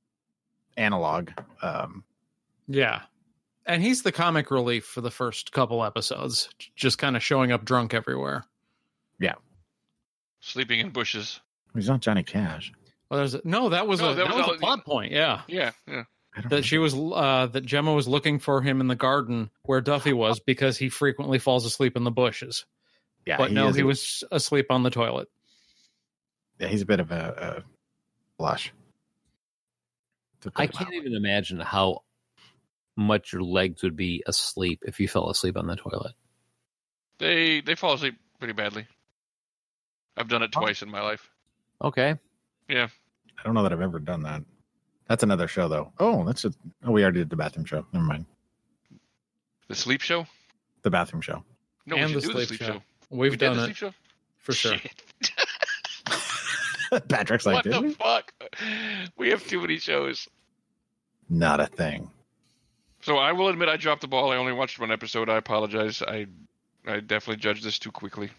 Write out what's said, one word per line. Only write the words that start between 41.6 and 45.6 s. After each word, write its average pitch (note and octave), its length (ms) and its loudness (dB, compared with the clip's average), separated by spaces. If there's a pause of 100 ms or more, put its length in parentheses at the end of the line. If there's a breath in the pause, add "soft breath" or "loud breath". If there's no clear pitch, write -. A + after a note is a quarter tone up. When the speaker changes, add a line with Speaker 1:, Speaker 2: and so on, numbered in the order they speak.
Speaker 4:
Okay. C#3+ 340 2 (540)
Speaker 3:
Yeah. B2 180 2 (500)
Speaker 1:
I - 60 -16
don't A2+ 100 -2
know G#2+ 100 4
that F2+ 100 2
I've E2 80 -2
ever F2 180 -4
done D#2+ 240 -6
that. D2+ 200 -8 (640)
That's A#2 160 2
another F2+ 240 4
show, F2 200 0